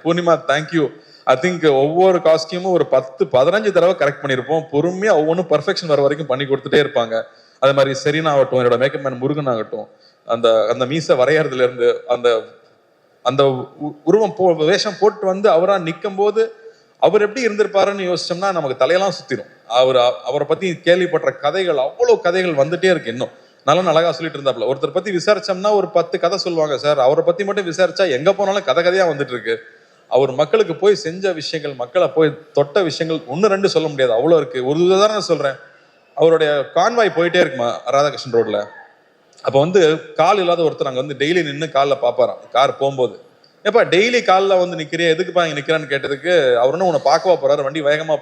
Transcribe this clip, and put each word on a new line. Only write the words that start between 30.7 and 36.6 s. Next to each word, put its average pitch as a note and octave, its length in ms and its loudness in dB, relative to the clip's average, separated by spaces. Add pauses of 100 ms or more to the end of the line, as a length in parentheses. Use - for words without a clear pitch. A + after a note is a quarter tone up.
போய் G3 200 4
செஞ்ச F#3 360 -6
விஷயங்கள், D3+ 440 -8
மக்களை C3+ 320 0
போய் D#3 300 0 (160)
தொட்ட C#3+ 280 0
விஷயங்கள் D#3+ 540 -4
ஒண்ணு F#3+ 100 0
ரெண்டு G3 240 2
சொல்ல D#3+ 180 0
முடியாது, C3 260 0
அவ்வளோ D3 240 2
இருக்கு. C3 300 -2
ஒரு D#3 160 0
உதாரணம் G3 380 2
சொல்றேன், C#3+ 340 -2 (600)
அவருடைய D3+ 500 2 (100)